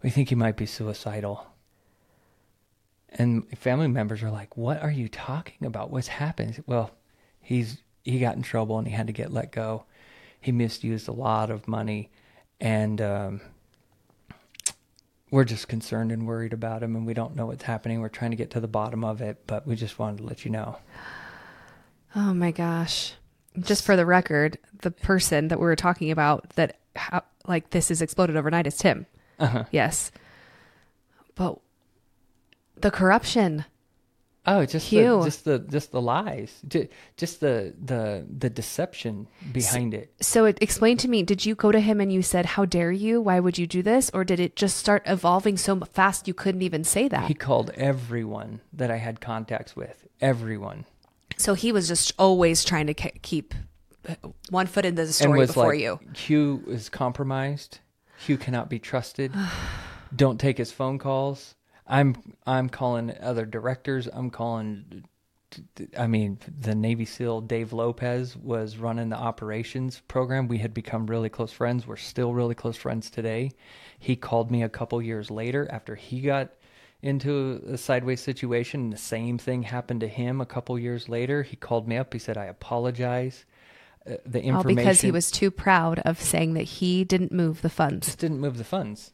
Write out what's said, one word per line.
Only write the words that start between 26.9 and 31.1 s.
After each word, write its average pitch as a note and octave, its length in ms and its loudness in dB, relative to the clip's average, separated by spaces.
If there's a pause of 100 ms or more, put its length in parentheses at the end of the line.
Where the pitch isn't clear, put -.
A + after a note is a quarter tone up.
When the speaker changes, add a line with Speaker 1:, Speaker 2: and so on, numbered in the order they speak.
Speaker 2:
ha-, - 260 -4 (240)
like, E3+ 240 -2
this - 200 2
is E3 100 0
exploded E3 360 2
overnight D#3+ 300 2
is D#3 100 -4
Tim. - 300 2 (320)
Speaker 1:
Uh-huh. A#2 320 2
Speaker 2:
Yes. - 400 2 (1200)